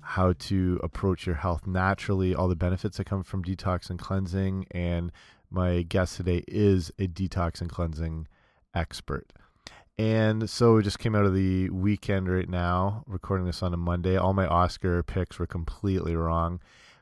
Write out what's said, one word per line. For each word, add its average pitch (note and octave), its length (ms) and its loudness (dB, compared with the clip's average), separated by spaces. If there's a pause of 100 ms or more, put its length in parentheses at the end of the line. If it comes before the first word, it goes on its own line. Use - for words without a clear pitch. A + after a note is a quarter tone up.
how F#2 320 2
to F2+ 500 0
approach F2+ 440 -2
your F2+ 80 -2
health E2+ 320 -4
naturally, F#2+ 680 0
all F#2 140 0
the F2+ 80 2
benefits F#2 400 -2
that G2 80 -4
come G2 180 -4
from F#2 220 -6
detox F2+ 460 -4
and F2 80 -6
cleansing, F#2+ 720 -2
and F2 420 -2 (380)
my F2+ 320 2
guest F2+ 340 0
today F2+ 320 0
is F#2+ 500 4
a G2 80 -2
detox E2+ 540 -2
and F2 80 -4
cleansing D#2+ 580 -4 (480)
expert. - 600 -6 (640)
And A2 500 2
so A#2 280 8
we A2 60 8
just G2 160 0
came A2+ 160 0
out G2+ 120 6
of F#2+ 80 4
the F#2+ 340 2
weekend F#2+ 600 0
right F#2 180 0
now, F2+ 580 -2
recording F#2 380 -4
this F2 180 -4
on F2 120 -2
a - 20 -2
Monday. F2 400 0
All F#2 160 2
my F#2+ 140 2
Oscar F2 560 2
picks - 360 -4
were F2 80 -4
completely E2+ 720 -2
wrong, E2 460 -2 (400)